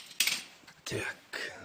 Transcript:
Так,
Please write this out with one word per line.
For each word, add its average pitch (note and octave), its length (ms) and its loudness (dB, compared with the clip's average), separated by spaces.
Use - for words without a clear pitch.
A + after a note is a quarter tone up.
Так, - 680 -2